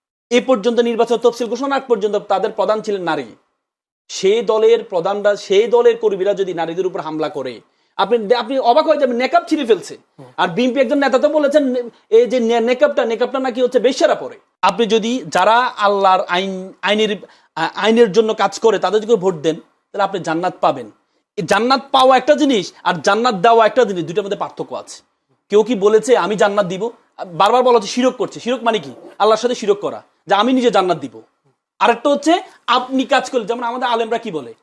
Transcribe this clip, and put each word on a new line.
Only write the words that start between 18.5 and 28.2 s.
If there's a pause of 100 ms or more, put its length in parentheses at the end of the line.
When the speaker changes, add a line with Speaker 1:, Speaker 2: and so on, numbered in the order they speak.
Speaker 1:
করে
তাদের
যদি
ভোট
দেন,
তাহলে
আপনি
জান্নাত
পাবেন। (460)
এই
জান্নাত (100)
পাওয়া
একটা
জিনিস (120)
আর
জান্নাত
দেওয়া
একটা
জিনিস,
দুইটার
মধ্যে
পার্থক্য
আছে। (460)
কেউ
কি
বলেছে,
"আমি
জান্নাত
দিব"? (360)
বারবার
বলা
হচ্ছে
শিরক
করছে।